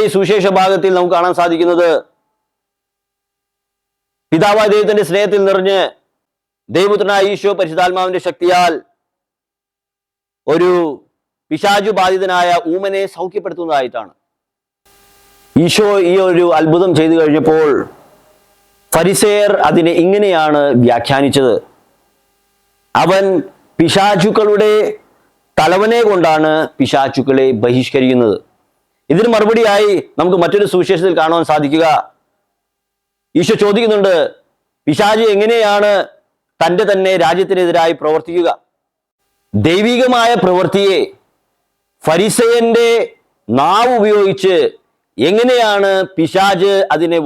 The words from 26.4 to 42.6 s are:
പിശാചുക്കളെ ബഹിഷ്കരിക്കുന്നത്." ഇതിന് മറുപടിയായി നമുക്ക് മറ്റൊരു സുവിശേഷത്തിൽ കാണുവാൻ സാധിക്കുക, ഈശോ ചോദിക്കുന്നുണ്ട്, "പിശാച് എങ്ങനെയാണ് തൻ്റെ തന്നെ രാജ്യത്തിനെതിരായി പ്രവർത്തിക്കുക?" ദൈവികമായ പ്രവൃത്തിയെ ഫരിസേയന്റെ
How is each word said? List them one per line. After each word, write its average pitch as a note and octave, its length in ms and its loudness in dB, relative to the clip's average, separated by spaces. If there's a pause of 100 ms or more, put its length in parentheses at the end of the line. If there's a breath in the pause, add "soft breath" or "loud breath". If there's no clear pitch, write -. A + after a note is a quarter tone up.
പിശാചുക്കളെ C3+ 680 0 (160)
ബഹിഷ്കരിക്കുന്നത്." B2 760 0 (720)
ഇതിന് G#3 240 2
മറുപടിയായി G#3+ 580 2 (280)
നമുക്ക് F3+ 240 0
മറ്റൊരു F#3+ 300 0
സുവിശേഷത്തിൽ F3+ 440 0
കാണുവാൻ D#3+ 320 0
സാധിക്കുക, D3+ 360 0 (1500)
ഈശോ F3+ 280 0
ചോദിക്കുന്നുണ്ട്, G#3 520 0 (720)
"പിശാച് G#3+ 480 0
എങ്ങനെയാണ് G#3 580 0 (680)
തൻ്റെ F3+ 300 0
തന്നെ F#3+ 260 0
രാജ്യത്തിനെതിരായി E3+ 840 0
പ്രവർത്തിക്കുക?" D#3+ 460 -2 (1200)
ദൈവികമായ A#3+ 640 0 (120)
പ്രവൃത്തിയെ F#3 560 0 (1080)
ഫരിസേയന്റെ A#3 840 0 (720)